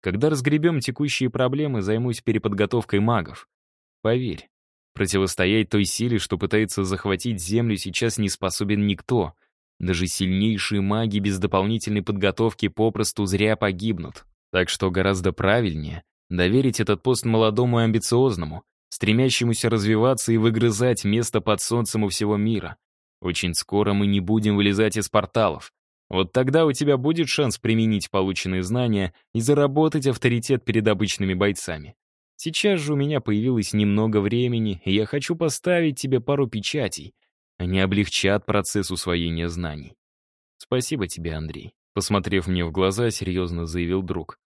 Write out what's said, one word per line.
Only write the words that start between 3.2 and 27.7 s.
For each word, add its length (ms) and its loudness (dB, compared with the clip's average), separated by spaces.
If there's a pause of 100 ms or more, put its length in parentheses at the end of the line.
Поверь, 460 -2 (440)
противостоять 760 2
той 160 4
силе, 340 -2
что 180 -4
пытается 460 0
захватить 580 -2
землю, 360 0
сейчас 420 -4
не 100 0
способен 560 -2
никто. 500 -2 (460)
Даже 240 0
сильнейшие 760 0
маги 380 0
без 220 0
дополнительной 640 0
подготовки 640 0
попросту 580 0
зря 300 2
погибнут. 680 -4 (260)
Так 180 2
что 220 0
гораздо 400 2
правильнее 720 0 (260)
доверить 500 2
этот 220 2
пост 240 2
молодому 540 4
и 40 4
амбициозному — 800 0 (260)
стремящемуся 840 0
развиваться 640 2
и 40 4
выгрызать 680 2
место 380 0
под 200 0
солнцем 420 0
у 60 0
всего 280 0
мира. 400 -2 (440)
Очень 340 -2
скоро 380 0
мы 120 2
не 140 2
будем 360 2
вылезать 420 2
из 120 -4
порталов. 600 0 (380)
Вот 220 0
тогда 360 2
у 60 2
тебя 240 2
будет 300 0
шанс 300 0
применить 540 0